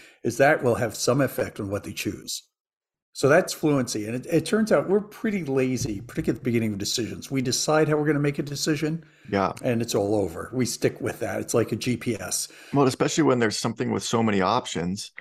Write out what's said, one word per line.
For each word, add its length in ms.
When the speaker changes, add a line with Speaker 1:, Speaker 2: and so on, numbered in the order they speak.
Speaker 1:
is 140
that 240
will 140
have 180
some 260
effect 400
on 80
what 160
they 80
choose. 520
So 160
that's 240
fluency. 540
And 80
it, 160
it 160
turns 260
out 160
we're 140
pretty 420
lazy, 560
particularly 380
at 40
the 60
beginning 240
of 60
decisions. 520
We 120
decide 460
how 80
we're 100
gonna 140
make 180
a 40
decision, 640
Speaker 2:
Yeah. 240
Speaker 1:
and 200
it's 120
all 200
over. 400
We 100
stick 360
with 200
that. 200
It's 120
like 200
a 40
G 220
P 160
S. 340
Speaker 2:
Well, 140
especially 380
when 160
there's 180
something 320
with 140
so 180
many 180
options, 720